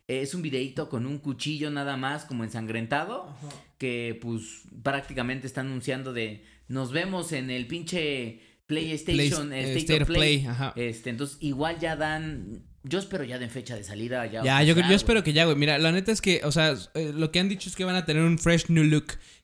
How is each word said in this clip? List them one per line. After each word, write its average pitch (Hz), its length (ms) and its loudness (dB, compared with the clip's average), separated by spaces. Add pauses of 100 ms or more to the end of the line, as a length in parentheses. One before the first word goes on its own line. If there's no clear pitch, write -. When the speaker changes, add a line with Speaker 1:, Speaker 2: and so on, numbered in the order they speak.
Speaker 1:
Eh, 131 140 -2
es 139 140 -6
un 180 60 -6
videíto 135 480 -4
con 123 160 -2
un 143 140 -4
cuchillo 147 520 -4
nada 139 260 -4
más, 139 280 -4
como 120 180 -4
ensangrentado, 117 840 -4
Speaker 2:
Ajá. 147 180 -16 (300)
Speaker 1:
que, 120 440 -4
pues, 113 420 -8 (200)
prácticamente 131 640 -4
está 131 140 -6
anunciando 131 520 -4
de, 110 300 -6 (240)
"Nos 127 240 -4
vemos 175 400 -2
en 131 180 -4
el 127 180 -4
pinche 147 760 -4 (260)
PlayStation, 147 840 2
Speaker 2:
Play-, 135 100 -6
Speaker 1:
el 135 60 -2
Speaker 2:
eh, 135 120 -2
Speaker 1:
State - 20 2
Speaker 2:
State 156 240 4
Speaker 1:
of 143 60 4
Speaker 2:
of 165 60 2
Speaker 1:
Play". 151 240 6
Speaker 2:
Play, 135 120 -2
ajá. 131 240 -2
Speaker 1:
Este, 120 340 -4
entonces, 123 320 -6
igual 156 380 -2
ya 160 160 -2
dan, 151 680 -4 (200)
yo 143 160 -2
espero 190 240 -4
ya 123 160 -8
den 123 100 -6
fecha 127 260 -8
de 104 80 -10
salida, 117 440 -4
ya 110 160 -6
Speaker 2:
Ya, 135 200 4
yo, 156 100 8
Speaker 1:
oficial, 175 180 6
Speaker 2:
yo 190 40 10
espero 220 240 4
Speaker 1:
güey. 190 60 2
Speaker 2:
que 156 80 2
ya, 160 120 6
güey. 156 120 4
Mira, 143 220 4
la 160 120 4
neta 190 200 2
es 214 100 0
que, 180 220 4
o 147 80 2
sea, 156 240 4 (180)
eh, 156 220 -2
lo 156 160 0
que 175 80 2
han 190 100 2
dicho 196 180 -6
es 180 80 -10
que 185 80 -4
van 185 120 0
a 185 100 0
tener 151 180 2
un 165 140 4
fresh 165 320 4
new 160 140 6
look. 151 300 4 (300)